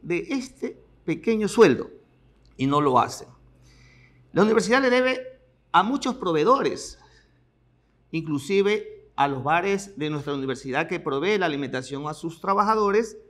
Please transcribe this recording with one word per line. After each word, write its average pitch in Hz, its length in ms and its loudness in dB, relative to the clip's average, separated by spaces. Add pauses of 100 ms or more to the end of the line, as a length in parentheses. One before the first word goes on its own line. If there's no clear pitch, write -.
de 170 260 -4
este - 500 -8 (280)
pequeño 208 420 -2
sueldo 180 420 6 (680)
y 127 80 -2
no 143 160 2
lo 131 160 4
hacen. - 300 -2 (1040)
La 170 100 4
universidad 220 400 4
le 254 80 4
debe 254 500 0 (320)
a 175 100 6
muchos 262 340 -2
proveedores, 170 840 0 (1120)
inclusive 190 1040 -2
a 139 100 2
los 135 160 -4
bares 180 540 -2
de 151 140 -6
nuestra 143 240 -6
universidad 135 520 -4
que 175 140 -6
provee 160 380 -2
la 185 80 0
alimentación 139 640 -6
a 151 60 -8
sus - 280 -12
trabajadores, 208 720 2 (120)